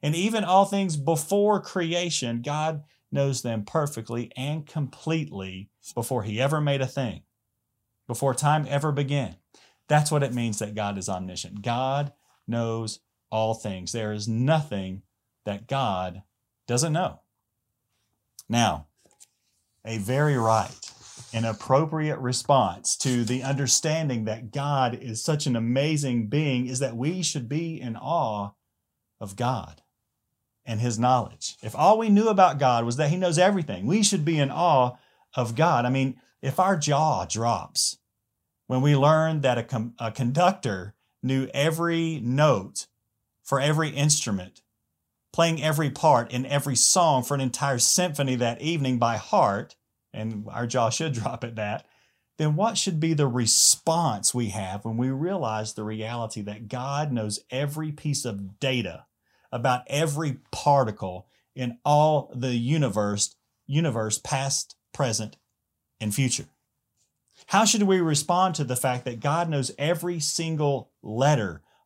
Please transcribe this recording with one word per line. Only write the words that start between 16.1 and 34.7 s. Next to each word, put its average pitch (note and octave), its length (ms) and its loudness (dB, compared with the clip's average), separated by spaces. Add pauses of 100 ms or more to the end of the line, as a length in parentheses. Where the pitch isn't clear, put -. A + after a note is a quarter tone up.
doesn't C3+ 260 0
know. E3+ 280 -4 (1300)
Now, G#2 400 0 (1000)
a A2+ 120 -6
very C3 400 2
right A2+ 540 0 (420)
and A2+ 120 -2
appropriate D3+ 720 0
response B2 800 0
to B2 260 0
the B2 200 -2
understanding C#3 800 0
that A2 260 -6
God C#3 440 0
is A#2 280 -8
such D3+ 220 0
an B2 100 2
amazing B2+ 720 0
being C3 400 0
is B2 120 -6
that A#2+ 160 -2
we D#3+ 260 -2
should B2+ 280 -4
be D#3+ 320 -4
in A#2 160 -8
awe A2+ 540 -2 (680)
of G2 160 -10
God A#2+ 460 -4 (840)
and A2 140 -4
his A#2 200 -2
knowledge. B2 600 0
If A2 140 -10
all F#3 220 6
we A3+ 120 2
knew G#3+ 200 6
about F#3 300 6
God A#2+ 260 4
was A#2+ 120 -2
that D3 120 2
he F3+ 80 0
knows F3 200 2
everything, E3+ 480 2
we G3+ 180 2
should F#3+ 200 2
be D#3 160 2
in C3+ 120 2
awe C3+ 440 4 (400)